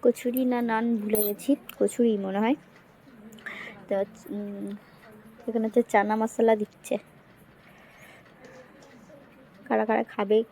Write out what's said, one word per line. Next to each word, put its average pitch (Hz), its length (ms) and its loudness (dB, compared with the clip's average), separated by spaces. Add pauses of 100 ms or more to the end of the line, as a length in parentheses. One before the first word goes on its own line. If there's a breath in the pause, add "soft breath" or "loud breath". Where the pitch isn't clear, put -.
কচুরি 247 440 2
না 247 160 0
নান 226 240 -2 (120)
ভুলে 208 300 0
গেছি, 208 280 0 (240)
কচুরি 214 380 2
মনে 196 260 -4
হয়। 247 120 2 (1300 loud breath)
তো, 202 80 -2 (340)
উম, 202 380 -8 (800)
এখানে 226 200 -2
হচ্ছে 233 140 4 (120)
চানা 208 220 4
মশলা 226 460 2
দিচ্ছে, - 340 -8 (2750 loud breath)
কারা 220 180 2
কারা 226 180 0
খাবে 214 480 0